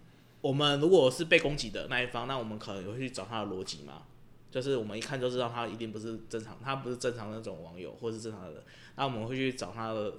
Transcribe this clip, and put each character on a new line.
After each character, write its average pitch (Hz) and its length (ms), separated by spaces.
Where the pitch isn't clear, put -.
我 139 120
们 143 280
如 160 100
果 156 180
是 160 160
被 165 140
攻 147 180
击 113 140
的 95 180
那 123 140
一 123 60
方， 120 180
那 135 100
我 123 80
们 107 140
可 104 160
能 98 180
会 120 60
去 131 100
找 95 160
他 107 200
的 101 60
逻 92 120
辑 80 220
嘛。 71 180
就 131 100
是 135 160
我 110 80
们 104 140
一 - 20
看 135 180
就 123 120
知 123 80
道 120 100
他 117 180
一 110 100
定 113 140
不 107 80
是 113 200
正 113 140
常， 107 200
他 135 140
不 131 140
是 123 60
正 120 200
常 107 140
那 110 100
种 95 220
网 85 160
友 87 220
或 117 100
是 113 100
正 113 120
常 95 100
的 85 100
人， - 100
那 135 80
我 135 40
们 110 180
会 131 80
去 131 180
找 92 200
他 110 220
的， 104 240